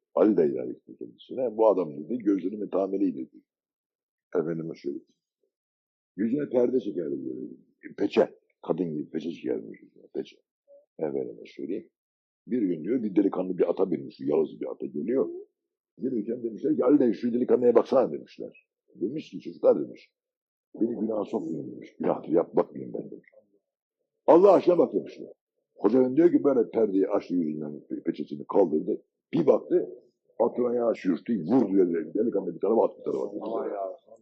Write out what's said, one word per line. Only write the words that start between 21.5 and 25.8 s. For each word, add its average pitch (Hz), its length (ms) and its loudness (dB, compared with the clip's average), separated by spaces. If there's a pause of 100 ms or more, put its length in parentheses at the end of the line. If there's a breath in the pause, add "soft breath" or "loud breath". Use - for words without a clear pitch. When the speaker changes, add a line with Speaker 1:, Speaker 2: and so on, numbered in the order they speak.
Speaker 1:
demiş. - 280 -16
"Günahtır, - 320 -2
yap, 82 240 0
bakmayın 65 380 -2
ben." 53 180 -10
demiş. - 160 -18 (1000)
Allah 180 260 10
aşkına 170 240 6
bak 143 160 4
demişler. - 360 -6 (460)
Hocanın 127 400 2